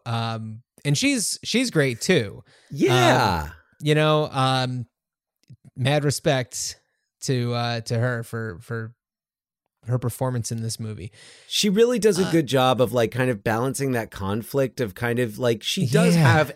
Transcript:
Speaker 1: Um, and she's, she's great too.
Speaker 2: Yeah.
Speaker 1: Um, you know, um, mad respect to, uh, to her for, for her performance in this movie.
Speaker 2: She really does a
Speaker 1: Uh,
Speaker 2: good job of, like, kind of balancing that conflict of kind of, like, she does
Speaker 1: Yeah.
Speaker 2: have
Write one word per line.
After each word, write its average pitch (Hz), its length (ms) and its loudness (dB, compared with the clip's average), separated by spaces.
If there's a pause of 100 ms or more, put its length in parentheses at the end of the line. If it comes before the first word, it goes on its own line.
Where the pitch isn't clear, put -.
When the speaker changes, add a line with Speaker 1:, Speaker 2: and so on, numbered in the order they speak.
Speaker 1:
Um, 113 600 -6 (200)
and 147 140 2
she's, 262 460 -2
she's 240 260 0
great 135 320 0
too. 131 420 0 (280)
Speaker 2:
Yeah. 127 720 4
Speaker 1:
Um, 76 80 -12 (300)
you 151 120 2
know, 151 380 2
um, 127 560 -2 (880)
mad 139 280 2
respect - 760 -2 (440)
to, 123 300 -2
uh, 120 280 -4
to 113 180 -2
her 120 240 -2
for, 110 380 -10
for 113 340 -10 (880)
her 120 140 0
performance 123 520 -4
in 113 120 -6
this 113 160 -6
movie. 107 320 -10 (360)
Speaker 2:
She - 220 0
really 233 300 4
does 196 180 4
a 185 80 2
Speaker 1:
Uh, 180 60 -4
Speaker 2:
good 160 160 2
job 127 340 4
of, 113 120 0
like, 117 180 2
kind 127 180 0
of 107 140 -4
balancing 127 480 -2
that 113 180 -4
conflict 117 720 -4
of 104 140 -6
kind 120 240 -2
of, 113 180 -4
like, 120 240 0
she - 240 -2
does 170 300 4
Speaker 1:
Yeah. 165 80 6
Speaker 2:
have 156 320 4